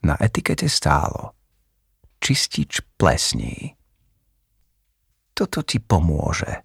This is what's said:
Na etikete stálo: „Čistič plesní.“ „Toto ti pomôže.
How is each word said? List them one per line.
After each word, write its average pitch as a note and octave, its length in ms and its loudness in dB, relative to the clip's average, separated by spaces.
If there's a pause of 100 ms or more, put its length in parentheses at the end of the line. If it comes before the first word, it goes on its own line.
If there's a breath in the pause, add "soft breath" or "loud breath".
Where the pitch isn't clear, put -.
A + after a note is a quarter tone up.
Na D3 160 2
etikete - 480 0
stálo: - 640 0 (880)
„Čistič - 720 -2
plesní.“ - 800 0 (1600)
„Toto D#3 320 -4
ti A2+ 160 -2
pomôže. - 840 0